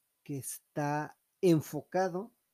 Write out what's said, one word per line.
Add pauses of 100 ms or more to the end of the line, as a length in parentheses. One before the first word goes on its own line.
(240)
que
está (240)
enfocado (200)